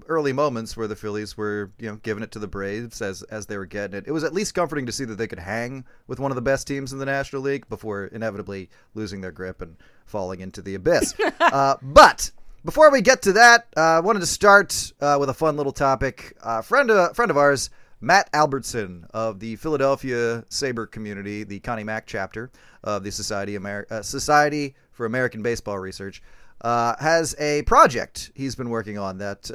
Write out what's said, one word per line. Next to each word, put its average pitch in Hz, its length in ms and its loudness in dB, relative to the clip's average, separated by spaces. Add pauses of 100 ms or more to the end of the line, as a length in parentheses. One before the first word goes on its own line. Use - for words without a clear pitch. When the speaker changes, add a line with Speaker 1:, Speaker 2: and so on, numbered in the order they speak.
Speaker 1:
early 151 260 0
moments 127 440 -2
where 110 100 -4
the 104 80 -8
Phillies 107 420 -8
were, 104 400 -6
you 113 120 -12
know, 107 80 -12
giving 107 260 -6
it 107 80 -14
to 110 80 -14
the 104 80 -8
Braves 101 540 -8
as, 98 220 -8
as 107 240 -12
they 104 100 -10
were 95 80 -10
getting 101 320 -8
it, 95 100 -10
it 139 40 -8
was 156 120 -2
at 160 100 -4
least 202 220 -4
comforting 151 300 -2
to 113 80 -6
see 139 120 -6
that 110 120 -8
they 110 100 -4
could 90 120 -12
hang 117 440 -8 (240)
with 127 120 -10
one 139 120 -2
of 127 40 -4
the 123 60 -2
best 135 260 0
teams 135 260 -6
in 135 60 -10
the 135 60 -6
National 139 360 -4
League 139 280 -4
before 104 360 -6
inevitably 101 640 -8 (240)
losing 101 280 -8
their 92 100 -8
grip 92 300 -12
and 82 140 -14 (300)
falling 92 340 -8
into 92 220 -14
the 95 140 -8
abyss. 139 440 0
Speaker 2:
<laughs> 427 40 0 (160)
Speaker 1:
Uh, 139 420 2
but 151 480 6 (360)
before 285 260 6
we 269 100 4
get 247 200 4
to 196 120 2
that, 233 340 8 (100)
uh, - 20 4
I 165 220 4
wanted 202 180 0
to 170 60 -4
start, 202 760 6
uh, 143 180 4
with 139 120 0
a 127 40 -4
fun 156 220 0
little 143 160 -2
topic. 135 720 -2
Uh, 113 180 -4
friend, 247 300 2
uh, 180 220 6
friend 233 180 2
of 143 60 2
ours, 143 320 4 (300)
Matt 170 340 4
Albertson 120 800 -2
of 113 280 -4
the 113 160 -10
Philadelphia 131 960 0
Sabre 120 360 -4
community, 104 580 -10
the 101 160 -12
Connie 110 240 -8
Mack 110 220 -8
chapter 110 460 -10 (320)
of 101 200 -4
the 101 80 -8
Society 101 440 -6
Amer-, 101 340 -10
uh, 110 120 -6
Society 147 720 0 (160)
for 117 140 -8
American 117 360 -2
Baseball 107 380 -4
Research, 95 420 -12 (400)
uh, 117 380 0
has 160 400 2
a 147 240 0
project 208 720 4
he's 131 200 -8
been 123 140 -8
working 107 280 -6
on 95 220 -6
that, 101 360 -10